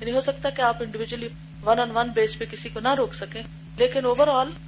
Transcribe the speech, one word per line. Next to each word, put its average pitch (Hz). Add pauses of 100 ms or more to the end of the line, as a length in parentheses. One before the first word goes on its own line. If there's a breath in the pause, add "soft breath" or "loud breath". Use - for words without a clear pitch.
یعنی 226
ہو 254
سکتا 277
ہے 277
کہ 269
آپ 233
انڈیویجولی 226 (360)
one 226
on 233
one 240
بیس 220
پہ 226
کسی 208
کو 180
نہ 254
روک 269
سکیں، 214 (340)
لیکن 254
overall 262 (200)